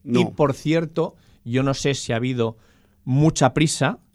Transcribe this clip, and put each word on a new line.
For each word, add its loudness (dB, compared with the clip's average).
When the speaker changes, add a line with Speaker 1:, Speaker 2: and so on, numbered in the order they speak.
Speaker 1:
No. 0
Speaker 2:
Y, 4
por 0
cierto, -2
yo 0
no 0
sé -2
si -8
ha -2
habido -2
mucha 2
prisa 0